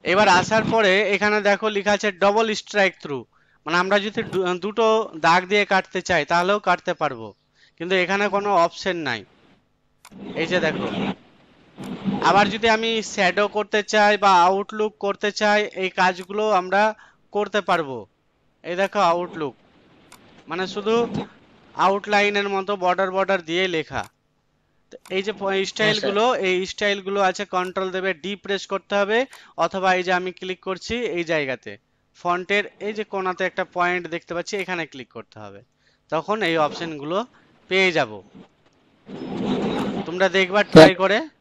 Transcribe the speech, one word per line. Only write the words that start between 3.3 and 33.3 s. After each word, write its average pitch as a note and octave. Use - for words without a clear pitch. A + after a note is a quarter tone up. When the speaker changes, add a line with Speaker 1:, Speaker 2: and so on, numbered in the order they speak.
Speaker 1:
মানে D#3+
আমরা F#3+
যদি A3
দু-, F#3
দুটো G#3+
দাগ E3+
দিয়ে G#3
কাটতে F#3+
চাই E3+
তাহলেও F3+
কাটতে F3
পারবো, A#2+
কিন্তু F3+
এখানে G3
কোনো G3+
অপশন F3+
নাই। A2+
এই E3
যে F3+
দেখো, -
আবার G3
যদি A3+
আমি A3+
শ্যাডো F#3+
করতে G#3
চাই G#3
বা G3
আউটলুক G3+
করতে G3
চাই, G#3
এই F#3
কাজগুলো F#3+
আমরা F#3
করতে G#3
পারবো। D3+
এই F3
দেখো G3
আউটলুক, D#3+
মানে F3
শুধু G#3
আউটলাইনের G3+
মতো F#3+
বর্ডার F#3
বর্ডার F#3+
দিয়ে F3
লেখা। C3+
তো -
এই F#3+
যে G#3+
প-, G3
Speaker 2:
হ্যাঁ, F#3+
স্যার। F#3+
Speaker 1:
স্টাইলগুলো, G#3+
এই F#3
স্টাইলগুলো G3+
আছে, F#3
কন্ট্রোল F#3
দেবে F#3+
ডি G3
প্রেস G3
করতে G3
হবে, G#3
অথবা F#3+
এই F3+
যে F#3
আমি F#3
ক্লিক F#3
করছি F#3+
এই F3
জায়গাতে, C3
ফন্টের F3+
এই G#3+
যে G#3
কোণাতে F#3+